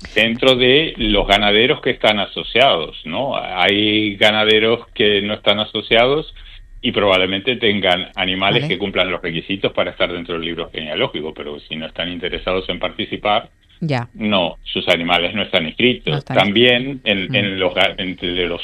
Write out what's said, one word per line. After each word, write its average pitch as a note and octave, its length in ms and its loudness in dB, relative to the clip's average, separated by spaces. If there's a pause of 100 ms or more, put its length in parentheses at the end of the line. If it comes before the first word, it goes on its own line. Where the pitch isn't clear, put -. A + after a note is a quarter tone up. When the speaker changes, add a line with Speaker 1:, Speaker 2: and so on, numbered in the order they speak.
(140)
Speaker 1:
dentro A#2 420 2
de C3 400 4
los G2+ 320 2
ganaderos G#2+ 520 4
que C3 100 -2
están G#2+ 280 2
asociados, F#2 840 0
¿no? G#2+ 320 -4
Hay G2+ 800 0
ganaderos A2 640 4 (120)
que G#2 300 2
no G#2 120 -4
están G#2+ 260 0
asociados A#2+ 760 0 (480)
y A#2+ 100 -2
probablemente G2 640 2
tengan F#2+ 600 0
animales F#2+ 480 0
Speaker 2:
Vale. E3 100 -4
Speaker 1:
que E3+ 40 -2
cumplan F#2 320 -2
los E2+ 120 -4
requisitos F2+ 500 -4
para F2+ 200 -2
estar F2+ 200 -2
dentro F2 220 -8
del E2 100 -4
libro E2 260 -6
genealógico, D#2+ 640 -6
pero D2 280 -12
si - 140 -14
no D#2 120 -8
están F2 260 -8
interesados F2 560 -6
en F2+ 100 -6
participar, G#2 720 -4 (320)
Speaker 2:
Ya. C3+ 320 -4
Speaker 1:
no, F#2+ 500 0
sus - 260 -6
animales F2 460 0
no G#2 80 -2
están F2 240 -2
inscritos. A2 460 0
Speaker 2:
No D2+ 60 0
están B2+ 180 -6
Speaker 1:
También A#2+ 680 2
en, G2 260 0
Speaker 2:
Mm. B2 40 -2
Speaker 1:
en G2+ 240 0
los F#2 140 0
ga-, F#2 240 2
entre F2+ 500 -4
los E2 180 -4